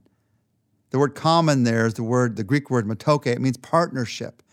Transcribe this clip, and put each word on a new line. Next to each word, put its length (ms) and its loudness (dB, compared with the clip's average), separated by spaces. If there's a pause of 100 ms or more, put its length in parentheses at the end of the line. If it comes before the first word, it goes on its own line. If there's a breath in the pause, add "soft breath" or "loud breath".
(920)
The 100 0
word 160 0
common 480 4
there 220 2
is 80 -2
the 100 -8
word, 320 0
the 80 -6
Greek 260 -2
word 160 0
metoke. 400 0
It 140 -2
means 160 0
partnership. 960 -4